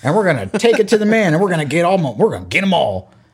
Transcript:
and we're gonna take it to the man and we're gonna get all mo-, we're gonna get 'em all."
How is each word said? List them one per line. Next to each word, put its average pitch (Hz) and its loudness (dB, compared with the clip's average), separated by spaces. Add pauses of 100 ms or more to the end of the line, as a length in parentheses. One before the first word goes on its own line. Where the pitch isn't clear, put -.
and 147 0
we're 214 0
gonna 135 -2
take 226 0
it 208 0
to 220 2
the 208 0
man 208 2
and 170 2
we're 196 0
gonna 156 -2
get 160 0
all 185 2
mo-, 135 -4
we're 196 2
gonna 92 -8
get 160 -2
'em 196 0
all." 104 -4 (220)